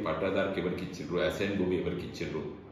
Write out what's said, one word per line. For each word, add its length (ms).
పట్టాదారుకి 540
ఎవరికి 260
ఇచ్చిండ్రు, 320
అసైన్ 300
భూమి 220
ఎవరికి 280
ఇచ్చిండ్రు 340